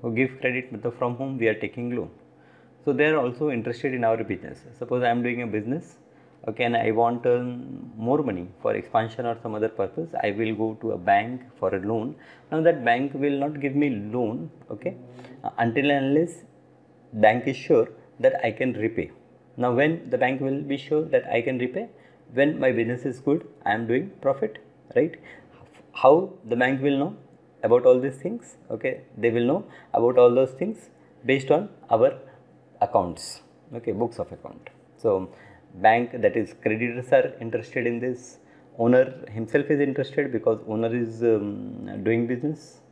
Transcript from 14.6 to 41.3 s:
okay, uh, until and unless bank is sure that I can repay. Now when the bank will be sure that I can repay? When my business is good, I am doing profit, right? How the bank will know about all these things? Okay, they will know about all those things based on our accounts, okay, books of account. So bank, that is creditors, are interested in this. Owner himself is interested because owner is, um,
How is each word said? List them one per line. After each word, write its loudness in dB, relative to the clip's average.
okay, -8
uh, -4
until 0
and 2
unless 0
bank 4
is -2
sure 4
that 4
I 0
can -2
repay. -2
Now 2
when 2
the -2
bank 0
will -2
be -4
sure 0
that 0
I 0
can -2
repay? -4
When 2
my 4
business -2
is -4
good, 0
I 2
am -4
doing 0
profit, -2
right? 0
How 6
the 0
bank 2
will 0
know -4
about 4
all 8
these -2
things? -10
Okay, -4
they 4
will 2
know 2
about 4
all 8
those 4
things -8
based 0
on 4
our 4
accounts, -2
okay, -6
books -2
of -6
account. -18
So 0
bank, 4
that 2
is -4
creditors, -2
are 4
interested -6
in -2
this. -8
Owner 6
himself -8
is 0
interested -2
because -2
owner -2
is, -4
um, -2